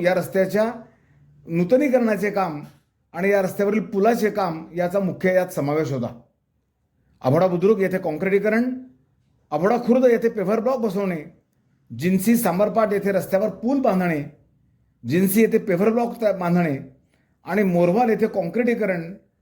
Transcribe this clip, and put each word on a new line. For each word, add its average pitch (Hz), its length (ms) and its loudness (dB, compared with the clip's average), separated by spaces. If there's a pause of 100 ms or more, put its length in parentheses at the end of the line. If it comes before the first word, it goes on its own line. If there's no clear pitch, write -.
या 180 140 2
रस्त्याच्या 190 580 0 (720)
नूतनीकरणाचे 220 840 2
काम 165 340 -4 (480)
आणि 185 180 -2
या 196 120 2
रस्त्यावरील 202 380 -2
पुलाचे 202 500 0
काम 160 360 -4 (100)
याचा 175 240 -2
मुख्य 185 340 0
यात 180 140 2
समावेश 147 440 -2
होता. 120 280 -6 (1000)
अभोडा 156 260 2
बुद्रुक 190 340 2
येथे 185 180 -2
काँक्रिटीकरण, 190 680 0 (840)
अभोडा 185 260 0
खुर्द 247 280 2
येथे 233 240 4
पेव्हर 220 320 -2
ब्लॉक 254 180 0
बसवणे, 190 460 -4 (760)
जिन्सी 185 380 2
सांबरपाट 202 560 2
येथे 196 200 0
रस्त्यावर 190 360 0
पूल 262 320 -2
बांधणे, 180 420 0 (840)
जिन्सी 190 320 2
येथे 220 180 4
पेव्हर 190 320 0
ब्लॉक 233 320 -2
त-, 202 180 0
बांधणे 170 380 0 (680)
आणि 185 180 0
मोरवाल 185 480 2
येथे 220 160 0
काँक्रिटीकरण, 190 880 -2 (280)